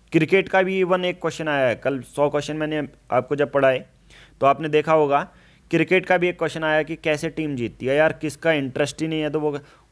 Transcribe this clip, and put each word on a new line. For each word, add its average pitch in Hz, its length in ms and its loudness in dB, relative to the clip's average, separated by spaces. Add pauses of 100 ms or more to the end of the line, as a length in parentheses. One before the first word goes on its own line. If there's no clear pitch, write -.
(140)
क्रिकेट 170 360 2
का 190 120 4
भी 190 220 0
even 185 220 0
एक 180 160 -4
क्वेश्चन 160 260 -6
आया 139 200 2
है। 110 80 2
कल 135 260 -4
सौ 143 280 -2
क्वेश्चन 147 280 -4
मैंने 151 300 -4 (240)
आपको 127 240 0
जब 143 160 -2
पढ़ाए 135 340 2 (560)
तो 135 40 2
आपने 143 240 2
देखा 151 240 2
होगा, 147 260 4 (520)
क्रिकेट 170 340 2
का 185 120 2
भी 175 100 0
एक 175 120 -4
क्वेश्चन 160 240 -4
आया 156 200 2
कि 156 120 -8
कैसे 151 340 -4
टीम 151 260 -6
जीतती 117 300 -6
है। 131 100 0
यार, 156 180 4
किसका 156 380 -4
इंटरेस्ट 139 500 -4
ही 160 60 -4
नहीं 156 140 -4
है, 151 80 -4
तो 156 100 -4
वो 151 180 -4 (340)